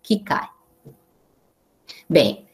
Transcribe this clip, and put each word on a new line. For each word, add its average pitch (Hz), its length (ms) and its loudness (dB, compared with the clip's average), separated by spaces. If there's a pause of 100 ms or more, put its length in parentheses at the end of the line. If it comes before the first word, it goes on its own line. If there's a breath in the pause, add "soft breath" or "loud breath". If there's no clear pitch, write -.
que 214 160 0
cai. - 300 -6 (1600 loud breath)
Bem, 117 440 2